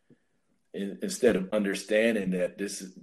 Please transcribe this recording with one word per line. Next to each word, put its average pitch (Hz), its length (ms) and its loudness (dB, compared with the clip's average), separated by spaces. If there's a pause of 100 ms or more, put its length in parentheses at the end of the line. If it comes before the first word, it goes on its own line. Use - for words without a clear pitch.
(720)
In-, 95 280 -8
instead 104 360 2
of 92 160 -4
understanding 104 760 2
that 90 260 -2
this 101 240 -6
is, 95 220 -16